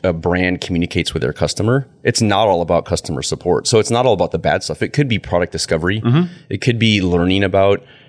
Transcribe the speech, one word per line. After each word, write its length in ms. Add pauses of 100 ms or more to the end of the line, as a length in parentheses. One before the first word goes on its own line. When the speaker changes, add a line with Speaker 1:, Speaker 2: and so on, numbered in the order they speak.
Speaker 1:
a 80
brand 480
communicates 520
with 80
their 120
customer. 540 (160)
It's 180
not 260
all 140
about 240
customer 360
support. 460
So 120
it's 120
not 140
all 80
about 180
the 80
bad 240
stuff. 180
It 120
could 160
be 100
product 320
discovery. 500
Speaker 2:
Mm-hmm. 300 (180)
Speaker 1:
It 120
could 180
be 220
learning 420
about, 400 (260)